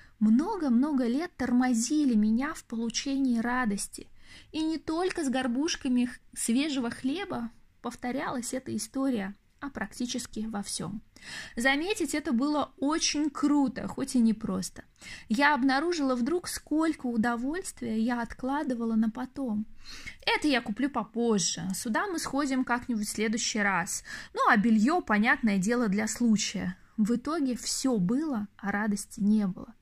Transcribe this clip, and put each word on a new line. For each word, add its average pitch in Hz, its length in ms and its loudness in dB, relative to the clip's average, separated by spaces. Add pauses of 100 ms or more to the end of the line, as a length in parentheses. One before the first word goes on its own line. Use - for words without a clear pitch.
(180)
много-много 262 880 4
лет 285 300 -2
тормозили 254 800 2
меня 220 380 2
в - 120 -14
получении 240 760 -2
радости. 240 720 -2 (420)
И 311 120 -4
не 320 140 0
только 339 480 -2
с 269 40 0
горбушками 254 760 0
х-, - 120 -14 (180)
свежего 262 540 0
хлеба 262 600 -4 (300)
повторялась 247 720 -6
эта 240 240 -6
история – 220 600 -2 (240)
а 285 80 -8
практически 247 760 -6
во 208 160 -6
всем. - 400 -8 (520)
Заметить 285 600 0
это 302 180 -2
было 277 460 0
очень 302 500 0
круто, 285 600 2
хоть - 280 -4
и - 20 6
непросто. 208 680 0 (440)
Я 285 260 4
обнаружила 277 600 2
вдруг, 277 340 0
сколько 311 580 -2
удовольствия 240 920 -2
я 240 240 0
откладывала 247 720 -2
на 220 160 4
потом. 247 560 -4 (600)
"Это - 220 2
я 233 140 4
куплю 254 260 -2
попозже, 214 840 0
сюда 294 320 -2
мы 349 120 -2
сходим 269 460 0
как-нибудь 240 420 -2
в - 40 -6
следующий 220 500 -2
раз. 190 420 0 (300)
Ну, 427 160 -2
а 247 80 8
белье, 240 460 4
понятное 220 560 2
дело, 226 300 2
для 214 200 0
случая". 202 680 0 (180)
В 220 200 2
итоге 277 380 -2
все 247 440 0
было, 233 580 0
а 196 160 -4
радости 208 480 -4
не 208 260 4
было. - 360 -8